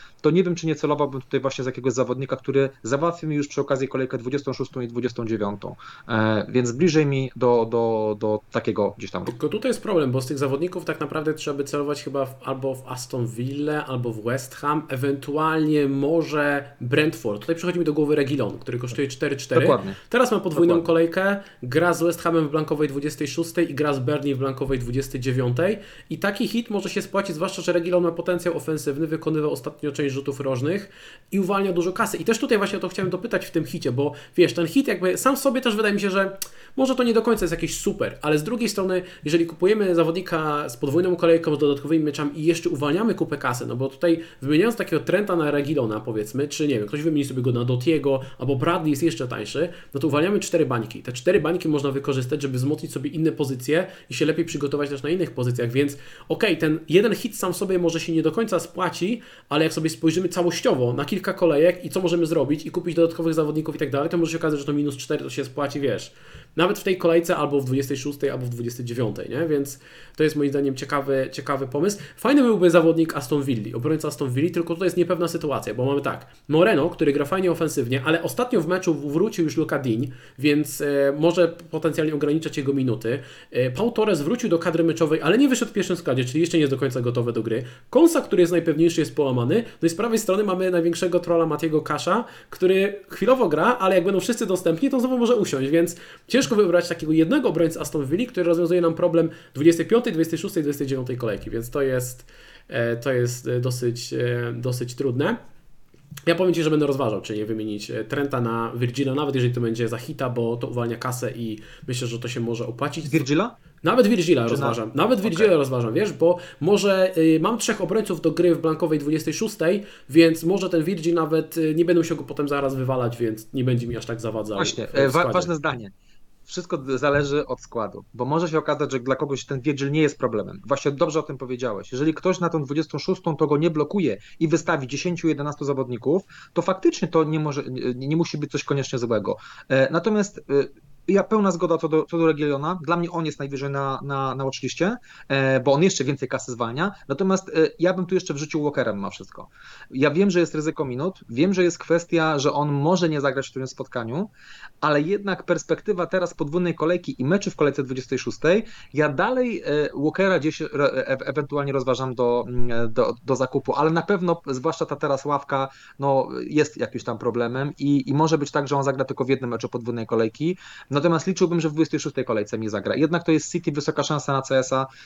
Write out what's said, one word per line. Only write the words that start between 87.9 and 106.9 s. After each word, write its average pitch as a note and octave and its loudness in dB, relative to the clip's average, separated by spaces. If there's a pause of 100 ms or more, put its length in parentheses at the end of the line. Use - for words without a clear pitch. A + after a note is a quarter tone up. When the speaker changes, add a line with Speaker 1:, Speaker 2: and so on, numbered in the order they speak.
Speaker 2:
który F#3 2
jest E3+ 4
najpewniejszy, E3 2
jest B2 -2
połamany. C3+ 2 (180)
No E3 2
i E3 4
z E3 -8
prawej A3 0
strony G3+ 2
mamy F#3 0
największego E3+ 2
trolla E3+ 2
Matiego D#3 0
Kasza, F3 0 (240)
który F#3+ 2 (100)
chwilowo A#3+ 2
gra, F#3 2
ale F#3+ 4
jak F3 4
będą F#3+ 2
wszyscy A3+ -2
dostępni, F3+ 0
to C4 0
znowu B3+ 0
może A#3 4
usiąść, C#3 0
więc E3 2 (320)
ciężko B3+ 2
wybrać F3 4
takiego D#3+ -2
jednego F#3+ 4
obrońcę D#3+ 0
Aston D3 -4
Villa, F3 0
który F3+ -2
rozwiązuje E3+ 4
nam E3 2
problem E3 2 (240)
dwudziestej E3 4
piątej, A#3 2
dwudziestej D#3+ 0
szóstej, F3 -4
dwudziestej C#3+ -2
dziewiątej C3 -4
kolejki, A2+ -4
więc A#2 -6
to D3 -2
jest, B2+ -2 (420)
e, A#2 -2
to C3+ -2
jest, B2 0
e, B2 0
dosyć, B2 -2
e, A#2+ -2
dosyć B2 -6
trudne. C#3 0 (880)
Ja E3+ 2
powiem F3+ 2
Ci, E3 0
że D#3 2
będę D3+ 4
rozważał, B2 0